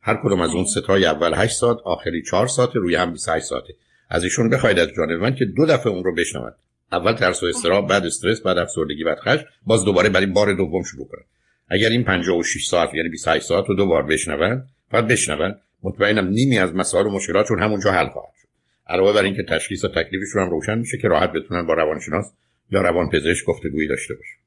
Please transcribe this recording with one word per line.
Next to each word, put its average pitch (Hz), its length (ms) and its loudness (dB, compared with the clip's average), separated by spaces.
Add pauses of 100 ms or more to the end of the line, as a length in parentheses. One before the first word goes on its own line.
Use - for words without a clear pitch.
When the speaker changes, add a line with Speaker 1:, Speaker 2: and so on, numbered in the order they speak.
Speaker 1:
هر 110 180 0
کدوم 98 180 2
از 85 80 2
اون 85 140 0
Speaker 2:
بله. - 80 -2
Speaker 1:
ستای 98 340 2
اول 80 300 2
هشت 107 200 0
ساعت، 120 300 0
آخری 85 360 -4
چهار 98 260 0
ساعته، 123 320 0
روی 87 160 0
هم 85 160 0
بیست 80 180 -8
و - 20 0
هشت 80 140 -2
ساعته. - 280 -8 (360)
از 85 140 0
ایشون 113 260 0
بخواید 113 300 2
از 82 180 2
جانب 82 240 -2
من 131 140 0
که 131 100 0
دو 101 200 2
دفعه 147 220 2
اون 92 160 -2
رو 90 120 -2
بشنون. 76 360 -4 (400)
اول 87 220 0
ترس 92 300 0
و - 20 -2
اضطراب، 87 400 0
Speaker 2:
بله. 98 140 2
Speaker 1:
بعد 92 60 -4
استرس، 92 360 -2
بعد 90 160 0
افسردگی، 80 460 -4
بعد 80 160 0
خشم، 120 260 0 (200)
باز 107 200 4
دوباره 95 240 4
برای 95 160 2
بار 101 280 2
دوم 90 300 -2
شروع - 240 -14
کنن. - 160 -18 (460)
اگر 104 200 2
این 120 140 0
پنجاه 92 340 0
و 85 60 0
شش - 220 -4
ساعت، 85 280 0
یعنی 82 160 -4
بیست 80 180 -8
و 82 40 2
هشت 78 120 0
ساعت 87 260 0
رو 98 60 2
دو 98 120 2
بار 80 160 2
بشنون، 78 600 -2 (280)
فقط 110 160 2
بشنون، 95 480 0 (280)
مطمئنم 101 440 0
نیمی 120 300 2
از 90 180 0
مسائل 92 300 0
و 104 60 0
مشکلاتشون 98 520 0
همونجا 101 280 0
حل 85 160 2
خواهد - 340 -12
شد. - 60 -20 (400)
علاوه 95 260 4
بر 104 100 4
اینکه 95 200 -2
تشخیص 85 420 -4
و - 20 0
تکلیفشون 95 540 -2
هم 90 80 0
روشن 87 280 -2
می‌شه 117 200 -6
که - 100 -2
راحت 85 240 2
بتونن 85 360 -4
با 82 60 2
روانشناس 78 600 -2 (380)
یا 98 100 2
روانپزشک 85 640 0
گفتگویی 78 420 -2
داشته - 260 -6
باشن. - 340 -18